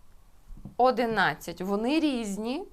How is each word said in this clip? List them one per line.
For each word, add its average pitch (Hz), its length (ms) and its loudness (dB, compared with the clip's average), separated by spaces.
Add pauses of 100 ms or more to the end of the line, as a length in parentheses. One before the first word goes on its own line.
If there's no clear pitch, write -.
(760)
одинадцять. 214 840 2
Вони 220 400 0
різні, 240 720 -2